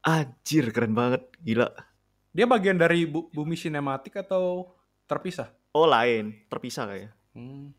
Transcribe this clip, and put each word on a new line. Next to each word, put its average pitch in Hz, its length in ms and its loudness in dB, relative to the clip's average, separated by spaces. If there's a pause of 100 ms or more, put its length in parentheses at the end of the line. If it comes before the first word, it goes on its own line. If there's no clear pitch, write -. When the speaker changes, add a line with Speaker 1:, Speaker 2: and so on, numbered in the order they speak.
Speaker 1:
Anjir, 147 680 0
keren 113 220 0
banget, 123 360 0 (100)
gila. 113 300 0 (600)
Speaker 2:
Dia 202 160 0
bagian 208 280 4
dari 170 300 4
Bu-, 160 240 -6
Bumi 151 240 -6
Sinematik 147 640 -6
atau 185 560 -4 (320)
terpisah? 175 480 -8 (180)
Speaker 1:
Oh, 156 140 4
lain, 113 640 2
terpisah - 400 -8
kayak. 98 260 -12 (200)
Speaker 2:
Hmm. 139 460 -18